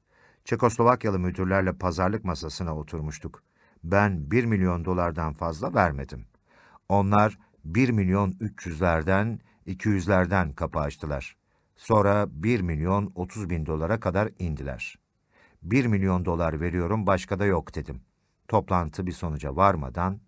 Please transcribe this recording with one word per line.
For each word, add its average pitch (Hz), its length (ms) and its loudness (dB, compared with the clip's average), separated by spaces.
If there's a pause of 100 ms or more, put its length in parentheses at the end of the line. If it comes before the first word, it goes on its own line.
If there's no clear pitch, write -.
(460)
Çekoslovakyalı 117 760 2
müdürlerle 92 540 0
pazarlık 92 520 -2
masasına 82 520 -6
oturmuştuk. 76 680 -8 (400)
Ben 90 480 2
bir 117 140 2
milyon 92 400 2
dolardan 85 480 -2
fazla 82 400 -6
vermedim. 69 520 0 (640)
Onlar 101 500 4 (260)
bir 113 240 2
milyon 98 500 2
üç - 260 -8
yüzlerden, 90 760 0 (260)
iki 95 240 -4
yüzlerden 92 640 2
kapı 80 260 -4
açtılar. 73 580 -6 (380)
Sonra 104 540 2
bir 98 320 -2
milyon 87 540 0
otuz 90 340 -8
bin 82 160 -2
dolara 80 340 -2
kadar 101 300 0 (100)
indiler. 69 600 -8 (640)
"Bir 120 240 2
milyon 95 400 2
dolar 82 360 0
veriyorum, 87 460 0
başka 95 320 0
da 104 60 2
yok." 90 300 0
dedim. 73 260 -8 (460)
Toplantı 90 600 0
bir 90 40 -4
sonuca 73 440 -6
varmadan 90 720 2